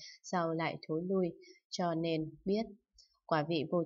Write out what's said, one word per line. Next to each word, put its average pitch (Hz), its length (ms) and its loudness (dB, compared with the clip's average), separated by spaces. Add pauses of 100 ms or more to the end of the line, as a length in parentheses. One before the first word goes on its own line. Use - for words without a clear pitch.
(240)
sao 165 300 0
lại 160 240 -2 (100)
thối 160 160 -2
lui? 185 280 2 (380)
Cho 175 240 0
nên 160 360 0 (160)
biết, 208 200 2 (600)
quả 151 240 2
vị 160 220 2
vô 175 140 4